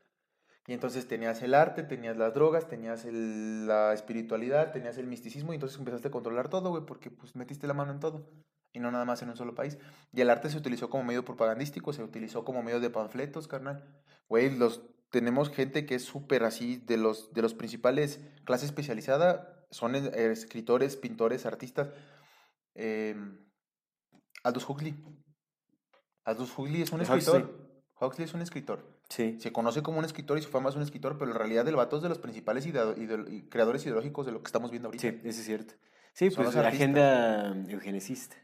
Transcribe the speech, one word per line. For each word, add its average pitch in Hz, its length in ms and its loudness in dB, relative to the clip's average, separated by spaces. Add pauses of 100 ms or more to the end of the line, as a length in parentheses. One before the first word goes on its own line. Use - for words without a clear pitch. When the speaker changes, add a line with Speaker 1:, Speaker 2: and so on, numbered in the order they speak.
(680)
Speaker 1:
Y 123 40 -6
entonces 123 340 -4
tenías 113 360 -4
el 127 120 2
arte, 160 300 6
tenías 117 320 -6
las 113 180 2
drogas, 156 340 4
tenías 113 360 -8
el, 110 640 -6
la 107 240 6
espiritualidad, 117 800 0
tenías 120 260 -8
el 127 80 -6
misticismo, 143 460 -8
y 160 40 -6
entonces 139 220 -8
empezaste 123 300 -6
a - 20 -8
controlar 120 380 -2
todo, 185 220 -2
güey, 160 160 -4
porque, - 240 -14
pues, - 260 -18
metiste 143 320 -8
la 143 60 0
mano 139 180 -4
en 143 80 -10
todo, 156 280 -4 (440)
y 120 80 -10
no 120 100 -2
nada 123 140 0
más 120 180 -2
en 120 80 -10
un 117 60 -12
solo 120 180 -8
país. 143 240 -6 (340)
Y 123 100 0
el 123 80 6
arte 147 200 4
se 151 80 -4
utilizó 123 320 -4
como 135 140 -2
medio 123 200 -2
propagandístico, 127 680 -2
se 143 100 -8
utilizó 110 420 -8
como 127 200 -4
medio 117 160 -2
de 120 100 0
panfletos, 131 560 -6
carnal. 139 380 -8 (440)
Güey, 127 280 6
los, 120 260 4 (280)
tenemos 123 400 2
gente 147 360 -2
que 135 100 -2
es 123 80 -4
súper 139 380 0
así, 120 360 -2
de 117 180 0
los, 110 360 0
de 113 100 0
los 113 120 2
principales, 131 680 0 (240)
clase 127 220 0
especializada, 143 1040 0
son, 120 240 -2
eh, 139 160 -2 (220)
escritores, 120 640 2
pintores, 113 500 0
artistas. 131 440 -4 (840)
Em, 107 640 -6 (1040)
Aldous 123 260 -2
Huxley. 151 280 -6 (1300)
Aldous 113 340 -4
Huxley 147 240 -2
es 156 80 -2
un 160 120 -4
Speaker 2:
Huxley. 123 180 4
Speaker 1:
escritor. - 460 4 (340)
Huxley 135 240 -2
es 156 100 -10
un 170 80 -4
escritor. 135 540 -8 (120)
Speaker 2:
Sí. 113 320 0
Speaker 1:
Se 113 120 -6
conoce 117 320 0
como 160 160 -2
un 160 40 0
escritor 151 320 -2
y 156 60 0
su 151 80 -12
fama 131 200 2
es 135 60 -2
un 147 60 -2
escritor, 147 340 -4
pero 139 140 -2
en 113 80 -2
realidad 113 300 4
el 117 80 2
vato 123 200 4
es 151 60 0
de 175 60 0
los 170 100 -2
principales 117 480 -4
ideo-, 120 300 2
ideo-, 110 360 -4
y 104 160 -10
creadores 120 380 4
ideológicos 135 400 -2
de 123 60 -4
lo 110 100 -8
que - 60 -12
estamos 120 240 -2
viendo 117 160 -8
ahorita. 117 140 -10
Speaker 2:
Sí, 113 200 0
eso 113 180 -6
es 110 60 -8
cierto. 107 280 -4 (380)
Sí, 185 180 6
Speaker 1:
Son 190 140 -4
Speaker 2:
pues - 20 4
Speaker 1:
los 123 80 0
Speaker 2:
la 151 140 6
Speaker 1:
artistas. 135 200 2
Speaker 2:
agenda 110 840 6
eugenicista. 101 720 -8